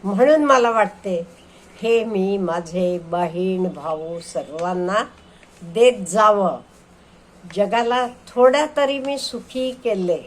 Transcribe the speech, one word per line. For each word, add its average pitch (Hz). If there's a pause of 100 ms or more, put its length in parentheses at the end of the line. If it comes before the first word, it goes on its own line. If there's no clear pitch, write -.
म्हणून 262
मला 254
वाटते 190 (560)
हे 226
मी 196
माझे 175
बहीण 175
भाऊ 160
सर्वांना 175 (580)
देत 202
जावं. 202 (1000)
जगाला 233 (220)
थोडं 262 (100)
तरी 277
मी 269
सुखी 254
केले 190